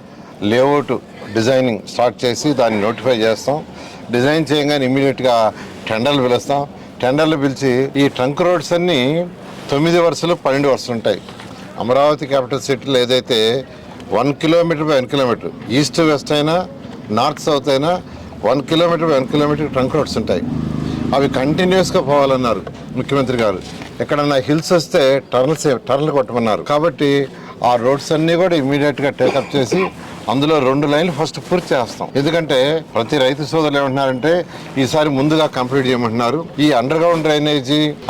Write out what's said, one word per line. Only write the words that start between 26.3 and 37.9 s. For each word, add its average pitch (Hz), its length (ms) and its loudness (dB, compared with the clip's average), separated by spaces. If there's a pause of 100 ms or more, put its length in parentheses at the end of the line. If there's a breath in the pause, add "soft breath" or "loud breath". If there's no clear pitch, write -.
కాబట్టి 143 640 0 (380 loud breath)
ఆ 123 120 4
రోడ్స్ 131 360 0
అన్నీ 160 220 2
కూడా 175 220 2
ఇమీడియట్గా 139 540 0
టేకప్ 127 460 0
చేసి 175 320 0 (400 loud breath)
అందులో 143 300 2
రెండు 139 280 2
లైన్లు 156 260 2
ఫస్ట్ 151 280 -4
పూర్తి - 340 -2
చేస్తాం. 113 420 -4
ఎందుకంటే 151 680 0 (100)
ప్రతి 117 240 0
రైతు 139 240 2
సోదరులు 147 360 0
ఏమంటున్నారంటే 139 680 0 (320 loud breath)
ఈసారి 151 300 2
ముందుగా 151 380 2
కంప్లీట్ 131 400 0
చేయమంటున్నారు. 120 580 0 (140)
ఈ 147 140 4
అండర్ 135 260 2
గ్రౌండ్ 165 240 2
డ్రైనేజీ, 147 720 0 (160)